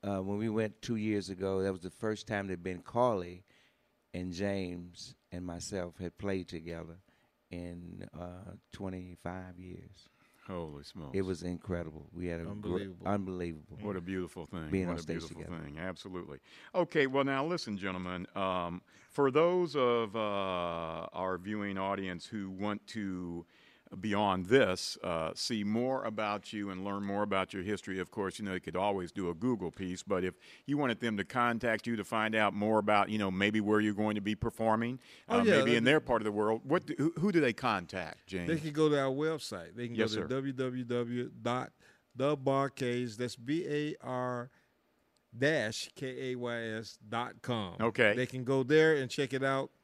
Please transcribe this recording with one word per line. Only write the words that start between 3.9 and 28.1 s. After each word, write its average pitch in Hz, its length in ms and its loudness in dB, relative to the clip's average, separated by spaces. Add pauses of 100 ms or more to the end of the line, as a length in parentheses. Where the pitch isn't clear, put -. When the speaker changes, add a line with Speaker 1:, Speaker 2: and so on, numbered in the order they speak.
Speaker 1:
and 92 180 -4
James 90 800 -4 (180)
and 90 140 -6
myself 87 540 -6
had 90 180 -6
played 95 300 -2
together 82 500 -10 (540)
in, 87 560 -10 (120)
uh, 90 340 -12 (180)
twenty-five 90 880 -10
years. 90 500 -16 (380)
Speaker 2:
Holy 78 360 -8
smokes. 78 340 -8
Speaker 1:
It 98 60 0
was 92 180 -4
incredible. 85 720 -6
We 87 140 -6
had 85 140 -4
a - 20 -6
gr-, 82 80 -8
Speaker 3:
Unbelievable. 92 560 -4
Speaker 1:
unbelievable. 90 760 -4
Speaker 2:
What 104 140 -4
a 90 60 -4
beautiful 90 440 -6
thing. 80 240 -8
Speaker 1:
Being 92 180 2
Speaker 2:
What 87 60 -2
Speaker 1:
on 82 60 -4
Speaker 2:
a - 20 -8
Speaker 1:
stage 82 180 -6
Speaker 2:
beautiful 82 240 -12
Speaker 1:
together. 82 200 -10
Speaker 2:
thing. 73 160 -12
Absolutely. 87 580 -10 (380)
Okay, 160 320 2
well, 135 160 2
now 135 220 0
listen, 156 340 -4
gentlemen. 92 560 -4
Um, 92 460 0 (280)
for 139 220 4
those 170 440 4
of, 120 400 2
uh, 87 1000 -2
our 92 260 -2
viewing 101 400 -4
audience 95 480 -2
who 98 240 -6
want 104 360 -2
to, 90 580 -6 (560)
beyond 98 460 2
this, 101 560 4
uh, 82 320 0
see 107 280 -2
more 120 420 0
about 104 460 -4
you 101 200 -6
and 92 120 -6
learn 101 200 -4
more 101 180 -2
about 98 320 0
your 95 100 -4
history, 95 360 -4
of 90 120 -2